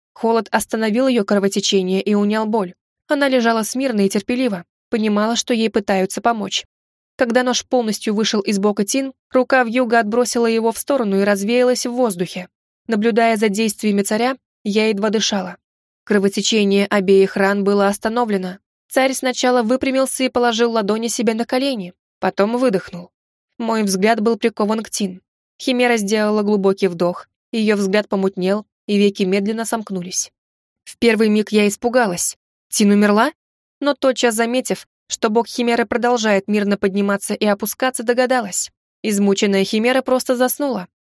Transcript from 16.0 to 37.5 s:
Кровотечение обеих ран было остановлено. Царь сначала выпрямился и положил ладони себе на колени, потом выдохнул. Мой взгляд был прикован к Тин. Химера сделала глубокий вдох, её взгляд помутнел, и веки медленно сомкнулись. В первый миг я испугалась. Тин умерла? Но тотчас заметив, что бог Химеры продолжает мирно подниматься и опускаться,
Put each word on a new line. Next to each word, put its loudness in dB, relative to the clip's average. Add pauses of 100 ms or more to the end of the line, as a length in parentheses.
Кровотечение 2
обеих 4
ран 0
было 2
остановлено. -4 (300)
Царь 2
сначала 0
выпрямился 0
и 0
положил 0
ладони -2
себе -2
на -4
колени, -4 (260)
потом -2
выдохнул. -2 (460)
Мой -2
взгляд 0
был 0
прикован -2
к -14
Тин. -6 (380)
Химера 0
сделала 0
глубокий 2
вдох, -2 (240)
её 0
взгляд 0
помутнел, -2 (200)
и 0
веки 4
медленно -2
сомкнулись. -6 (520)
В -20
первый 4
миг 0
я 4
испугалась. -2 (320)
Тин 2
умерла? 4 (480)
Но 0
тотчас 0
заметив, -2 (200)
что -4
бог 0
Химеры -2
продолжает 0
мирно 0
подниматься -2
и -4
опускаться, -2